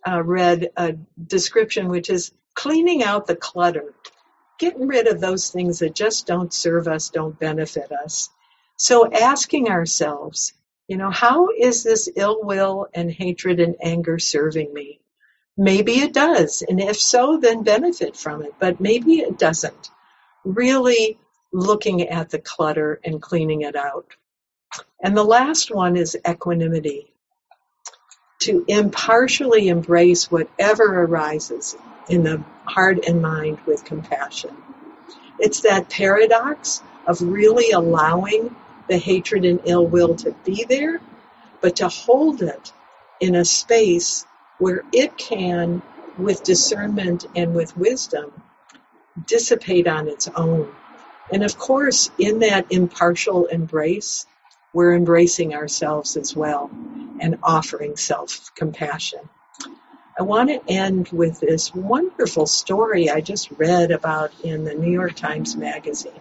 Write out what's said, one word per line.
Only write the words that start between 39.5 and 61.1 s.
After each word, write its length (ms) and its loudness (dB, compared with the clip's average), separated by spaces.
ill 240 4
will 280 4
to 280 -6
be 240 -4
there, 320 0
but 160 2
to 100 -2
hold 560 2
it 280 -8
in 160 2
a 100 4
space 800 2
where 240 0
it 240 2
can, 640 -4
with 260 -2
discernment 840 -2
and 200 -2
with 200 -4
wisdom, 560 -2
dissipate 640 0
on 200 -2
its 280 -6
own. 380 -2
And 120 0
of 140 -4
course, 600 0
in 220 2
that 320 2
impartial 760 2
embrace, 800 -4
we're 220 6
embracing 640 4
ourselves 600 -4
as 200 -6
well 340 -4
and 220 -2
offering 560 -2
self-compassion. 1200 -8
I 60 -4
want 260 2
to 120 -4
end 380 -2
with 300 0